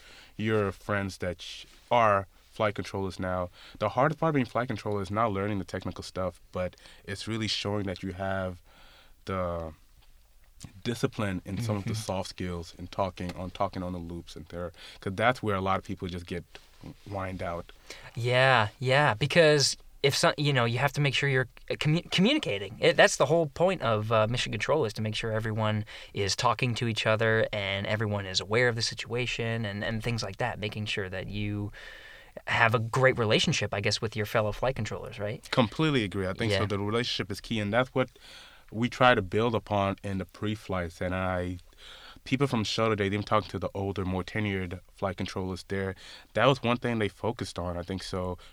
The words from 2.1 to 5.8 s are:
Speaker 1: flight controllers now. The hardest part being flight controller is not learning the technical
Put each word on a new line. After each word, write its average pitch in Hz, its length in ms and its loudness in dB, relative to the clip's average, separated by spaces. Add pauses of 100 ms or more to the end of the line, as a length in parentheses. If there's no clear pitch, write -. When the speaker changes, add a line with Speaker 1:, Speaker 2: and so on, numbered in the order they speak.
Speaker 1:
flight 107 240 0
controllers 98 460 -6
now. 92 300 -2 (300)
The 104 100 2
hardest 151 300 2
part 160 140 2
being 127 120 2
flight 123 220 -2
controller 104 340 -4
is 90 80 -8
not 107 220 2
learning 98 260 0
the 90 60 -4
technical - 380 -8